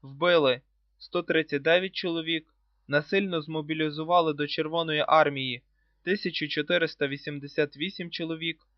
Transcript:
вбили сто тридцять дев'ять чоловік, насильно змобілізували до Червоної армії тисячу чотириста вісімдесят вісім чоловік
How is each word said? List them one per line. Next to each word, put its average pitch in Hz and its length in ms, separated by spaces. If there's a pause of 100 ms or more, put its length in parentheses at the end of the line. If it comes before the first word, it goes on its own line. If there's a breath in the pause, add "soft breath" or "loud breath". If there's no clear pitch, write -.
вбили 139 600 (360)
сто - 260
тридцять 160 380
дев'ять 180 340
чоловік, 165 540 (380)
насильно 170 540
змобілізували 156 920
до 143 140
Червоної 156 600
армії 139 560 (400)
тисячу 180 440
чотириста 156 600
вісімдесят 143 720
вісім 170 340
чоловік 165 560 (100)